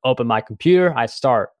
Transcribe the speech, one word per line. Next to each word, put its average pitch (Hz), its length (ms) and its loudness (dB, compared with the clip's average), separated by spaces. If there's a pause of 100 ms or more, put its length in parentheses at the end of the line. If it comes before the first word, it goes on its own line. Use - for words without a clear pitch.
open 127 200 0
my 113 140 0
computer, 170 580 0
I 117 80 -2
start. 117 440 -2 (120)